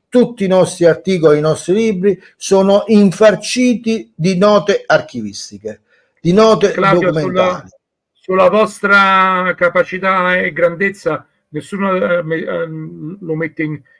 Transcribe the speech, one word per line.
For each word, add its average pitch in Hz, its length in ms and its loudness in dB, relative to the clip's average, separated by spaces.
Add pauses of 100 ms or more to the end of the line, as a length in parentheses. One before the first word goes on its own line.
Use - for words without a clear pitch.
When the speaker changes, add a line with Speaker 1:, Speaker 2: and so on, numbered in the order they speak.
Speaker 1:
tutti 240 340 0
i 196 40 -2
nostri 180 380 2
articoli, 160 520 2
i 151 40 -4
nostri 156 320 -2
libri 202 480 -2 (140)
sono 196 520 2
infarciti 220 1300 2
di 180 220 -2
note 208 480 2
archivistiche, 107 960 -6 (380)
di 170 140 0
note 214 380 4
Speaker 2:
Claudio, 180 400 2
Speaker 1:
documentali. 160 200 -2
Speaker 2:
sulla, 185 360 -2 (440)
sulla 185 380 0
vostra 190 1080 2
capacità 180 800 -2
e 185 160 -4
grandezza 170 720 -4 (240)
nessuno, 185 460 -6
eh, 180 280 -2
me-, 160 200 -6
ehm, 165 800 -10
lo 160 140 -8
mette 160 280 -8
in, 151 180 -8 (180)